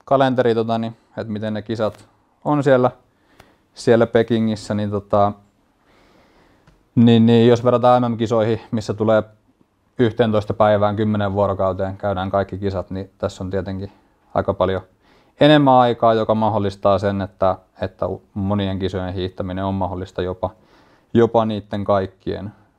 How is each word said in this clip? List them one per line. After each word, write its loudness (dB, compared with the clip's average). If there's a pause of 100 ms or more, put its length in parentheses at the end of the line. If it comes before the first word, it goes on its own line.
kalenteri, 2
tota, -2
niin, -8 (200)
että -8
miten -6
ne -8
kisat -6 (360)
on 0
siellä, 4 (840)
siellä 4
Pekingissä, 0
niin, -4
tota, 0 (1600)
niin, 6
niin 6
jos 4
verrataan 4
M -2
M-kisoihin, -2 (100)
missä -6
tulee 0 (760)
yhteentoista 0
päivään, 2
kymmenen -2
vuorokauteen, -2
käydään -6
kaikki -4
kisat, -6
niin -12
tässä -8
on -10
tietenkin -8 (420)
aika -2
paljon -2 (580)
enemmän 6
aikaa, 4
joka 0
mahdollistaa 0
sen, -2
että, -2 (240)
että -6 (280)
monien -4
kisojen -6
hiihtäminen -8
on -4
mahdollista -6
jopa, -6 (640)
jopa 2
niitten -8
kaikkien. -4 (280)